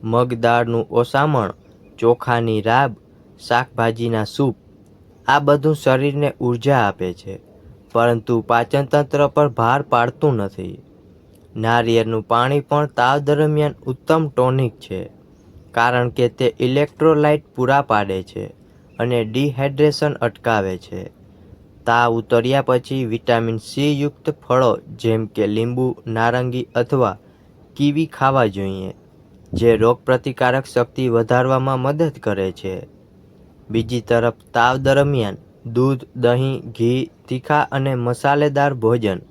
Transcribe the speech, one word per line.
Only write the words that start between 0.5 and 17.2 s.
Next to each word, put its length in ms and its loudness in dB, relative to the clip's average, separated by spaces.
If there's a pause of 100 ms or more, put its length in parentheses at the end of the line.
ઓસામણ, 600 0 (460)
ચોખાની 600 0
રાબ, 340 0 (520)
શાકભાજીના 760 -2
સૂપ, 320 -2 (720)
આ 120 4
બધું 360 2
શરીરને 540 0 (100)
ઉર્જા 420 0
આપે 320 -2
છે, 260 -16 (520)
પરંતુ 500 0
પાચનતંત્ર 840 0
પર 220 2
ભાર 320 0
પાડતું 520 0
નથી. 480 -6 (760)
નારિયેળનું 720 2
પાણી 320 2
પણ 260 0
તાવ 340 0
દરમિયાન 560 0 (120)
ઉત્તમ 400 -4
ટોનિક 520 0
છે, 300 -12 (640)
કારણ 380 0
કે 180 0
તે 320 -2
ઇલેક્ટ્રોલાઇટ 840 2 (100)